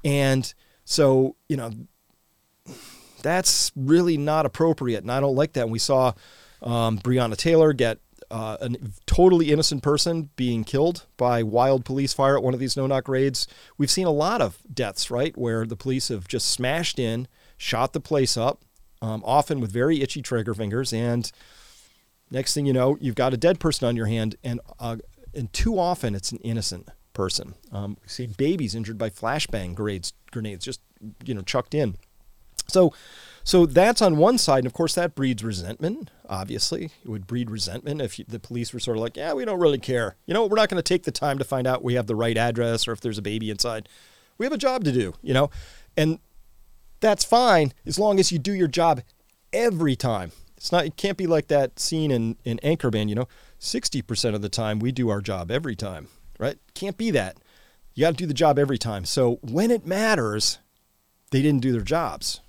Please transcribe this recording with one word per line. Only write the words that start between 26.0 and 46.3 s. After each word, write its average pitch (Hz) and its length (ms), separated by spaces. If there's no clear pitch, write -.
it's - 160
an - 60
innocent 110 500
person. - 420
Um, 101 300
we've - 100
seen 120 220
babies 135 420
injured 110 240
by 110 120
flashbang 113 640
grenades, 101 360
grenades 107 320
just, 131 160
you 123 100
know, 98 80
chucked - 300
in. 135 220
So, 180 260
so 175 240
that's 185 340
on 175 180
one 220 200
side, 139 200
and 127 100
of 123 40
course 165 220
that 175 220
breeds 127 260
resentment, 113 680
obviously. 95 560
It - 240
would 104 180
breed 120 240
resentment 113 500
if 120 200
you, - 60
the 113 120
police 120 340
were 123 60
sort 113 180
of 110 60
like, 117 140
"Yeah, 156 160
we 254 120
don't 202 140
really 147 220
care. 117 340
You 170 60
know, 214 140
we're 202 100
not 214 120
gonna 180 120
take 180 220
the - 80
time 139 280
to 139 60
find 127 220
out 127 160
we 123 120
have 120 120
the 113 80
right 117 220
address 117 500
or 117 60
if 107 80
there's 110 180
a 104 40
baby 107 280
inside. 110 380
We 226 80
have 285 60
a 285 60
job 254 260
to 147 80
do," 107 200
you - 120
know? 143 160
And 156 240